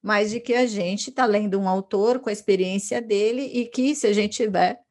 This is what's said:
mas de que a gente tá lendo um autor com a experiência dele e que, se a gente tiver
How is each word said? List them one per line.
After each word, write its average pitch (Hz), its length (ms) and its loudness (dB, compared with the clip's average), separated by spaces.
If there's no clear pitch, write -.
mas 208 300 0
de 233 80 -6
que 240 140 -4
a 254 120 4
gente 202 460 -4
tá 262 140 2
lendo 202 340 0
um 196 80 0
autor 196 520 0
com 247 100 -6
a - 20 -2
experiência 196 720 0
dele 220 400 0
e 247 240 -4
que, 254 280 0
se 269 140 -2
a 208 60 4
gente 208 240 0
tiver 208 420 0